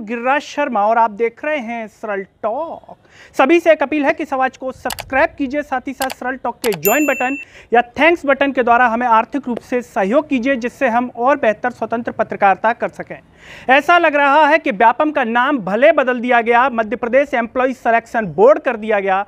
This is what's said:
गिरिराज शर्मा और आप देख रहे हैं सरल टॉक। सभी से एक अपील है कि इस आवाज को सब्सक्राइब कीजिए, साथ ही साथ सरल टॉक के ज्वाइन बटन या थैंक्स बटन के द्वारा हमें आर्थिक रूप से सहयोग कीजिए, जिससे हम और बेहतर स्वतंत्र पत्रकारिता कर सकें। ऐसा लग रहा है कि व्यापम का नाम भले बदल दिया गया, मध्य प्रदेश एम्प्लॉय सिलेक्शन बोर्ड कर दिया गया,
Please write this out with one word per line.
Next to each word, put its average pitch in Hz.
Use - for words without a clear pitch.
गिरिराज 240
शर्मा 269
और 226
आप 226
देख 226
रहे 302
हैं 226
सरल 202
टॉक। 269
सभी 320
से 330
एक 302
अपील 277
है 302
कि 330
इस 285
आवाज 262
को 262
सब्सक्राइब 262
कीजिए, 285
साथ 262
ही 269
साथ 262
सरल 262
टॉक 247
के 233
ज्वाइन 208
बटन 269
या 233
थैंक्स 320
बटन 277
के 254
द्वारा 240
हमें 233
आर्थिक 233
रूप 240
से 254
सहयोग 233
कीजिए, 269
जिससे 240
हम 240
और 262
बेहतर 240
स्वतंत्र 233
पत्रकारिता 208
कर 214
सकें। -
ऐसा 285
लग 320
रहा 285
है 302
कि 302
व्यापम 233
का 294
नाम 247
भले 214
बदल 254
दिया 240
गया, 240
मध्य 226
प्रदेश 247
एम्प्लॉय 254
सिलेक्शन 226
बोर्ड 208
कर 247
दिया 214
गया, 196